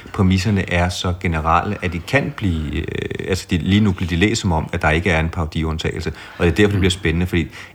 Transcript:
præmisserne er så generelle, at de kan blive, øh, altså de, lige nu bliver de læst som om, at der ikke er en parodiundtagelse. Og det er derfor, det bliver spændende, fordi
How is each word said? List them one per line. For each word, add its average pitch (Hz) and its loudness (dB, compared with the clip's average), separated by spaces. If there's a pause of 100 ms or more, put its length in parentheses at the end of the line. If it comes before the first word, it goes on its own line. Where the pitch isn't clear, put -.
(140)
præmisserne 95 2
er 87 2
så 90 -4
generelle, 82 0
at 90 -4
de 87 -4
kan 147 -2
blive, 80 -2
øh, - -4 (440)
altså 92 -4
de, 95 2
lige 92 4
nu 107 4
bliver 90 -2
de 87 0
læst 107 2
som 95 0
om, 78 0
at 82 -2
der 78 2
ikke 85 2
er 80 2
en 82 0
parodiundtagelse. 80 -4 (260)
Og 90 2
det 85 4
er 80 0
derfor, 104 4
det 98 2
bliver 90 4
spændende, 85 0
fordi 85 0 (280)